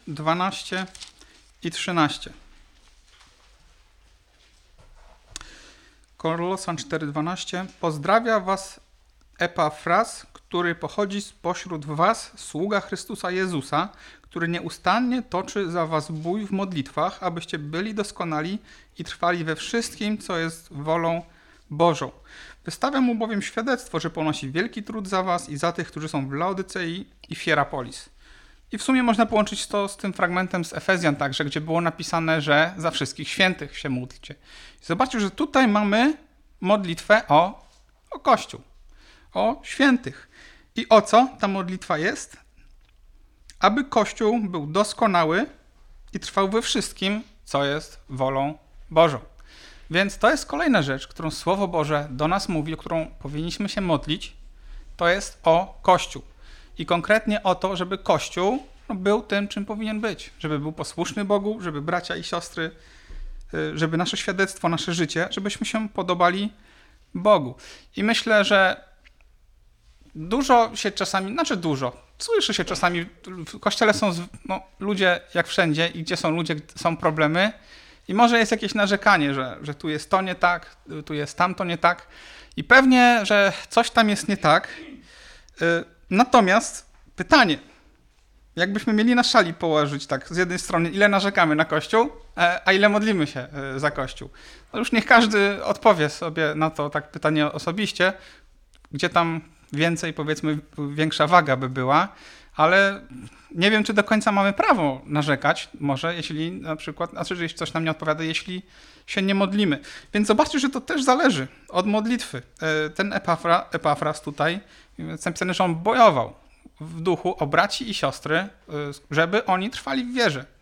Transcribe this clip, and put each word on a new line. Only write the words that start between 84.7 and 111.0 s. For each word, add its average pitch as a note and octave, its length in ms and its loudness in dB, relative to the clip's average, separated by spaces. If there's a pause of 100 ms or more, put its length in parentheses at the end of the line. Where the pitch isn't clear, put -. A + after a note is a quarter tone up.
Y, E3+ 220 2 (300)
natomiast G#3 720 4 (300)
pytanie, F#3+ 420 4 (1000)
jakbyśmy G3 380 0
mieli A3 220 4
na A#3+ 80 4
szali F#3+ 300 4
położyć D3+ 540 0
tak, C3+ 200 -4
z E3 100 -8
jednej F3+ 220 0
strony, E3+ 300 0
ile G3 200 4
narzekamy F#3+ 460 2
na D#3 100 4
Kościół, A3 440 2 (280)
e, F3 280 2
a F#3+ 80 6
ile G3 160 6
modlimy G#3 380 2
się, B2+ 200 -8 (280)
e, C3+ 40 -6
za D3 120 2
Kościół. - 380 -8 (440)
No A#3 60 -4
już A#3+ 120 -2
niech A3 140 2
każdy G#3 580 6
odpowie F#3 460 4
sobie D#3 460 -2
na D#3 140 0
to D3 200 -6
tak D3 220 -6
pytanie D#3 400 0
osobiście, F#3 640 -2 (800)
gdzie E3 180 -2
tam E3 320 0 (320)
więcej, D#3+ 400 0
powiedzmy, D3+ 440 -2 (360)
większa D3+ 340 0
waga D3+ 300 6
by C3 120 -4
była, C3+ 380 2 (480)
ale G3 460 4 (540)
nie F#3 160 4
wiem, G#3+ 120 4
czy G#3+ 100 -2
do G3+ 100 4
końca G#3+ 280 2
mamy G3 220 4
prawo F#3+ 520 2
narzekać, D3 640 0 (100)
może C#3+ 360 -2
jeśli D#3+ 360 -6
na D#3+ 240 -8
przykład, E3 360 -8
znaczy, F3 240 -6
że F3 80 -4
jeśli D#3+ 140 -6
coś D#3 160 -6
nam D#3+ 100 -2
nie D#3+ 80 -2
odpowiada, D#3 320 -2
jeśli F3+ 380 -6 (460)
się - 140 -4
nie F#3+ 140 2
modlimy. G3 440 2 (340)
Więc G#3 140 2
zobaczcie, A3+ 320 2
że C4+ 100 0
to C4+ 120 -4
też D#4 220 -2